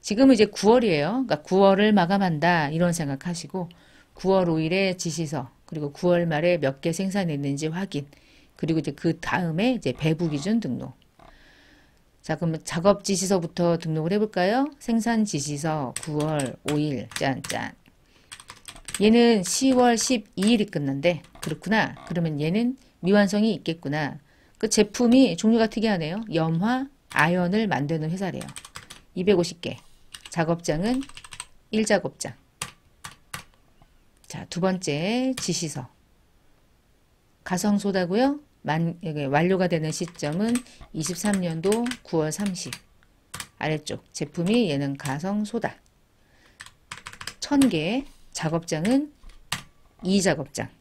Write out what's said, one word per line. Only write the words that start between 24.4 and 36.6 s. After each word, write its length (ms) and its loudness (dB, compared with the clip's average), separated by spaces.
그 100 -2
제품이 680 4
종류가 320 2
특이하네요. 560 -2
염화, 540 0
아연을 580 2
만드는 420 -2
회사래요. 320 -6
이백오십 460 2
개. 160 -8
작업장은 720 0
일 140 0
작업장. 500 -2
자, 200 -12
두 140 -8
번째 800 -2
지시서. 500 -6